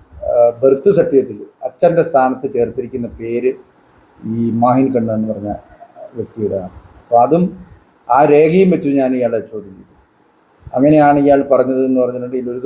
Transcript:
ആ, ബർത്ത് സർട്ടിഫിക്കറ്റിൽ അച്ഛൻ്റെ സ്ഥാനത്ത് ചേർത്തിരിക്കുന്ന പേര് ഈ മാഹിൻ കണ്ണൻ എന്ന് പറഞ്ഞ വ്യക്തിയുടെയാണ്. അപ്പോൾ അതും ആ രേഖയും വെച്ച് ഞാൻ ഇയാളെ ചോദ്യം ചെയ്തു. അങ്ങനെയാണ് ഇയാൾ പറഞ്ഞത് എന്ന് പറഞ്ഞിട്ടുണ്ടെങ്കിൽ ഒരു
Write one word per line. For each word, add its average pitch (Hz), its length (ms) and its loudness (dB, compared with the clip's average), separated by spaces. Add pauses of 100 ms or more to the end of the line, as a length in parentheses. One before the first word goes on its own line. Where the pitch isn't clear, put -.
(280)
ആ, - 40 -4 (300)
ബർത്ത് 135 360 2
സർട്ടിഫിക്കറ്റിൽ - 420 0 (280)
അച്ഛൻ്റെ 165 420 0
സ്ഥാനത്ത് 131 460 0
ചേർത്തിരിക്കുന്ന 120 540 -6 (100)
പേര് 117 340 -2 (640)
ഈ 113 320 -4 (100)
മാഹിൻ 127 320 2
കണ്ണൻ 113 240 -2
എന്ന് 110 160 -4
പറഞ്ഞ 104 180 -8 (680)
വ്യക്തിയുടെയാണ്. 98 560 -8 (300)
അപ്പോൾ 117 220 0
അതും 170 180 2 (720)
ആ 135 40 4 (140)
രേഖയും 165 400 4
വെച്ച് 151 160 -4 (120)
ഞാൻ 131 160 0
ഇയാളെ 117 220 -2 (120)
ചോദ്യം 98 260 -14
ചെയ്തു. - 180 -20 (800)
അങ്ങനെയാണ് 147 500 4
ഇയാൾ 139 140 4 (120)
പറഞ്ഞത് 131 380 2
എന്ന് 131 120 0
പറഞ്ഞിട്ടുണ്ടെങ്കിൽ 123 520 -6
ഒരു 123 120 -10